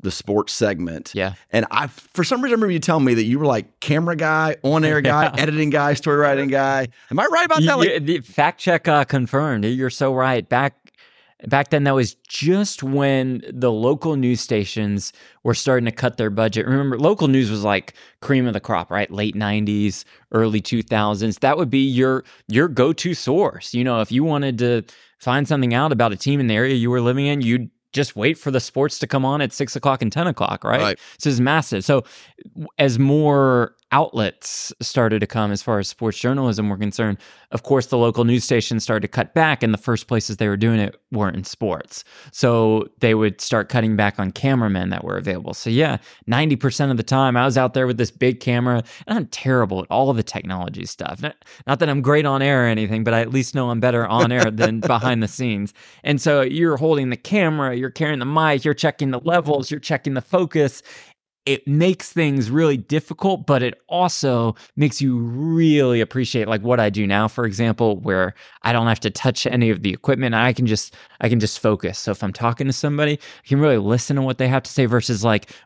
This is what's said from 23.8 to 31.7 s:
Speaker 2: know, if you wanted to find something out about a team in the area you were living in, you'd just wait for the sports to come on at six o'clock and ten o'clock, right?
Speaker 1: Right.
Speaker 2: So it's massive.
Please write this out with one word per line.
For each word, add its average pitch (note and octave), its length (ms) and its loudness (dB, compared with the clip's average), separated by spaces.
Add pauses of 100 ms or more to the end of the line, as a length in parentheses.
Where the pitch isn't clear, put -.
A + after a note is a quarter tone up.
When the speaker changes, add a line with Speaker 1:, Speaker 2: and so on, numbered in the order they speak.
Speaker 2:
know, B2 180 0
if G#2 100 -4
you B2+ 120 2
wanted C#3+ 340 0
to A#2+ 240 2 (380)
find C3 280 0
something C3 260 0
out C#3+ 180 2
about A#2 200 2
a G2 40 -6
team C#3+ 240 -2
in C3+ 60 0
the A2+ 80 2
area B2+ 220 2
you A#2+ 160 0
were B2 100 0
living B2+ 240 0
in, C#3+ 160 0
you'd A#2+ 300 -2 (200)
just C#3 240 -4
wait C3+ 220 0
for - 140 -6
the C3 80 2
sports C3+ 400 -4
to C3+ 80 -6
come C3+ 180 0
on C#3+ 160 0
at B2+ 100 -4
six - 240 -6
o'clock C3 280 0
and G#2+ 80 -2
ten D3 160 -2
o'clock, - 360 -4
right? A2+ 160 0
Speaker 1:
Right. G#2 200 -2 (180)
Speaker 2:
So D3 140 -2
it's A#2+ 80 0
massive. B2+ 440 0